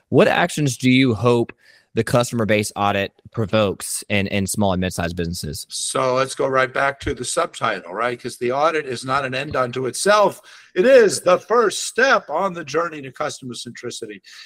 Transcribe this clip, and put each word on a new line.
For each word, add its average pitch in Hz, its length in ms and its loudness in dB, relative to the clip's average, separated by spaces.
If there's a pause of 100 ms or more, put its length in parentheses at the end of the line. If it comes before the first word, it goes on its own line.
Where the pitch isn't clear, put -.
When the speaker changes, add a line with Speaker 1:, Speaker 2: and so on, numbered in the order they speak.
Speaker 1:
what 156 180 6
actions 151 500 0
do 127 120 2
you 127 240 4
hope 120 400 2 (420)
the 113 80 0
customer 120 420 0
base 104 300 0
audit 101 360 0 (200)
provokes 107 800 -2
in, 98 180 0
in 101 180 -2
small 98 280 0
and 90 60 0
mid-sized 90 360 -4
businesses? 85 540 -6
Speaker 2:
So 131 440 -4
let's 131 220 -2
go 139 120 -2
right 131 240 0
back 139 280 -2
to 143 160 -6
the 123 100 -8
subtitle, 107 680 -4
right? 120 280 -4
'Cause 117 160 -10
the 120 140 -4
audit 151 340 0
is 120 180 -8
not 135 220 -2
an 127 80 -6
end 143 220 -6
unto 127 320 -2
itself. 202 520 2 (360)
It 185 100 2
is 226 360 6
the 175 180 4
first - 480 0
step 240 420 2
on 175 240 -2
the 170 100 -10
journey 156 380 -4
to 131 100 -14
customer 131 440 -8
centricity. 113 640 -12 (240)